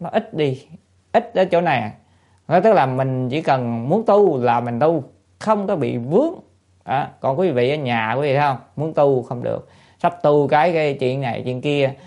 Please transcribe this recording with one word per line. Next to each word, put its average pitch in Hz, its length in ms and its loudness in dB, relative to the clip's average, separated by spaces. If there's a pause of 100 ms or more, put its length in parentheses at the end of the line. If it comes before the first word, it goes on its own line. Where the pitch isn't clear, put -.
nó 165 120 -10
ít - 220 -4
đi, 139 320 -2 (460)
ít 226 220 0
ở 185 100 2
chỗ 175 160 2
này. 131 320 -2 (560)
Đó, 170 120 2
tức 220 120 4
là 151 140 4
mình 131 420 -2
chỉ 147 140 -4
cần 120 460 -2
muốn 214 180 0
tu 196 320 4
là 120 220 2
mình 120 200 -4
tu, 156 240 2 (340)
không 208 280 -2
có 202 100 -2
bị 123 220 -2
vướng. 202 360 0 (500)
Đó. 135 220 -2 (140)
Còn 135 180 -2
quý 185 120 0
vị 123 200 0
ở 147 60 -2
nhà 117 360 -2
quý 131 100 -2
vị 143 120 0
thấy 143 80 2
không? 135 140 0 (200)
Muốn 156 180 -6
tu 139 280 2
không 120 200 -10
được. 113 260 -6 (340)
Sắp 170 200 -2
tu 147 260 4
cái, 151 240 2
cái 151 220 0
chuyện 131 260 -2
này, 113 240 -6
chuyện 127 160 -6
kia. 143 320 0 (140)